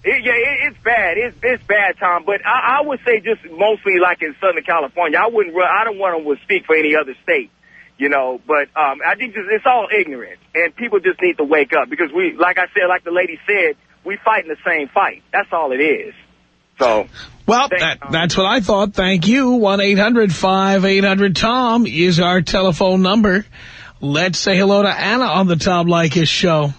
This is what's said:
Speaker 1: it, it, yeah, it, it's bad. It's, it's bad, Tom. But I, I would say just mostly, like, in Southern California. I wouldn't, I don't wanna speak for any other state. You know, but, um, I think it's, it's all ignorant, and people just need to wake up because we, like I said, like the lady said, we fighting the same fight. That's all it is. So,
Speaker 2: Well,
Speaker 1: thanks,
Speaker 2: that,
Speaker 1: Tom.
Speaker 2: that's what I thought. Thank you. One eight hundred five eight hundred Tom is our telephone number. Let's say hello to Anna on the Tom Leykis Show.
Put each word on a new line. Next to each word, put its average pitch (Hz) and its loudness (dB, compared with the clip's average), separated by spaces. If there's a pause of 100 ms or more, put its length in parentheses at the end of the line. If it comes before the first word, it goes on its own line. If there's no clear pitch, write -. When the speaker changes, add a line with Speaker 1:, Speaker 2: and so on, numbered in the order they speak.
Speaker 1:
it, 185 0
it, 247 -2
yeah, 240 0
it, 262 -2
it's - -20
bad. 208 0
It's, 233 -6
it's 240 -2
bad, 202 0
Tom. 175 0
But 196 -4
I, 240 0
I - 0
would 294 -4
say 226 2
just 214 -4
mostly, 196 0
like, 180 0
in 151 -8
Southern 170 0
California. 165 -2
I 202 2
wouldn't, 202 0
I 180 2
don't 208 -6
wanna 160 -2
speak 185 -2
for 160 2
any 151 2
other 135 -4
state. 143 -2 (500)
You 143 0
know, 131 -2
but, 147 0 (100)
um, 143 0
I 180 0
think 214 -8
it's, 190 -8
it's 220 -2
all 233 2
ignorant, 127 -6 (160)
and 165 -2
people 214 -2
just 175 -2
need 180 0
to 156 -2
wake 143 0
up 139 0
because 135 -6
we, 175 -2
like 175 0
I 180 0
said, 185 0
like 180 -2
the 170 -8
lady 175 -2
said, 180 0 (280)
we 196 -8
fighting 196 0
the 151 -8
same 156 -2
fight. 160 -2 (100)
That's 196 -4
all 156 -2
it 131 -2
is. 139 -2 (640)
So, 113 2 (380)
Speaker 2:
Well, 240 2
Speaker 1:
thanks, 180 -2
Speaker 2:
that, 160 -4
Speaker 1:
Tom. 139 -10
Speaker 2:
that's 160 0
what 190 2
I 240 2
thought. 202 0
Thank 185 0
you. 247 2
One 202 2
eight 202 2
hundred 214 2
five 190 2
eight 196 2
hundred 196 2
Tom 233 2
is 165 2
our 180 2
telephone 190 2
number. 208 2 (540)
Let's 156 -2
say 196 0
hello 202 4
to 202 2
Anna 220 -2
on 185 2
the 175 2
Tom 175 0
Leykis 170 2
Show. 151 0